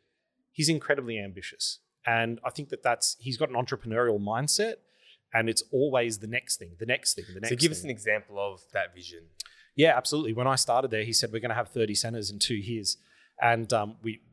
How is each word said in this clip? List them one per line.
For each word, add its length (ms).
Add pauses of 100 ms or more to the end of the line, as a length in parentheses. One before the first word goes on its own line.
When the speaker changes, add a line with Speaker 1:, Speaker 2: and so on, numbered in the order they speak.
(520)
Speaker 1:
He's 160
incredibly 500
ambitious. 600 (280)
And 360
I 80
think 200
that 120
that's, 360
he's 180
got 140
an 40
entrepreneurial 640
mindset, 580 (580)
and 160
it's 200
always 500
the 60
next 300
thing, 220
the 80
next 280
thing, 200
the 60
next 100
Speaker 2:
So 60
give 140
us 120
Speaker 1:
thing. 80
Speaker 2:
an 60
example 420
of 240 (100)
that 220
vision. 300 (520)
Speaker 1:
Yeah, 180
absolutely. 380
When 140
I 80
started 360
there, 140
he 80
said, 200
"We're 80
gonna 140
have 140
thirty 260
centers 360
in 80
two 180
years." 400 (460)
And, 320
um, 280
we, 200 (100)